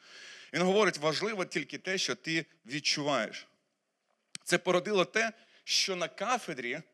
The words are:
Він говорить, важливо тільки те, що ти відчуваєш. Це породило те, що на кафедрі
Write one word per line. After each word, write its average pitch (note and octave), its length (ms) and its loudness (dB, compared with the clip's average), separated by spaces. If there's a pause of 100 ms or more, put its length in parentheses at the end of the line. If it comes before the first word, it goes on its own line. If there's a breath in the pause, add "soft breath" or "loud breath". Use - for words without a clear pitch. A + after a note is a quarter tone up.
(520 loud breath)
Він D#3 100 0
говорить, F#3 360 4
важливо E3 460 0
тільки D3 340 -6
те, F#3+ 200 -4
що C3+ 160 -2
ти D#3+ 320 -2 (200)
відчуваєш. C#3 800 -2 (1000)
Це F3 140 2
породило F3+ 460 2
те, A3 280 0 (320 soft breath)
що - 320 0
на E3+ 120 -2
кафедрі D#3+ 720 -4 (140)